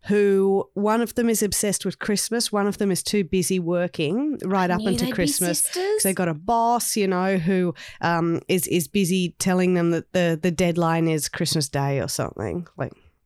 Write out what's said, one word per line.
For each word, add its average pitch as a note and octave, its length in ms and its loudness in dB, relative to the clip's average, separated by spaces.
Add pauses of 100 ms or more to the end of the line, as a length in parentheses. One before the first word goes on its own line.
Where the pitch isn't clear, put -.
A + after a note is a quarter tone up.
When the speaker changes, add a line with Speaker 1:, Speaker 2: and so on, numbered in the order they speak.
Speaker 1:
who, G3 680 4
one G#3+ 260 0
of A#3 140 -2
them A#3 140 2
is A3 120 2
obsessed G3 440 -2
with F#3+ 160 -6
Christmas, A3 500 -2
one G3+ 160 0
of G3+ 120 -2
them G3+ 120 0
is F3 140 -2
too G#3 180 0
busy F#3 380 0
working F3 840 -2
right F#3 240 0
Speaker 2:
I F3+ 60 2
Speaker 1:
up F3 60 0
Speaker 2:
knew G#3+ 80 -2
Speaker 1:
until F#3 180 0
Speaker 2:
they'd - 60 -2
be - 20 -6
Speaker 1:
Christmas. F3 460 0
Speaker 2:
sisters. G4+ 420 -2
Speaker 1:
They G3 100 0
got F3+ 140 -2
a E3 80 -2
boss, A#3 640 0
you G3+ 100 0
know, F#3+ 300 0
who, F3+ 360 2 (280)
um, E3+ 480 0
is, F3+ 180 0
is E3 220 0
busy F#3 500 0
telling F3+ 360 2
them E3+ 180 2
that - 200 -4
the, E3+ 300 2
the F#3 80 2
deadline E3 560 2
is D#3 220 0
Christmas D#3 400 -2
Day C#3 320 0
or A2 80 -4
something. A#2 580 -6 (100)
Like, C3+ 160 -6 (340)